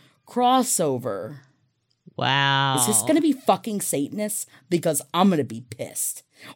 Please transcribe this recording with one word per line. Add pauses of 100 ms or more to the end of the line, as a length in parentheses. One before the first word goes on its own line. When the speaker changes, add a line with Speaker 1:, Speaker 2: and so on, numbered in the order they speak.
(280)
Speaker 1:
crossover." (760)
Speaker 2:
Wow.
Speaker 1:
Is
this
gonna
be
fucking
Satanists? (240)
Because (120)
I'm
gonna
be
pissed. (320)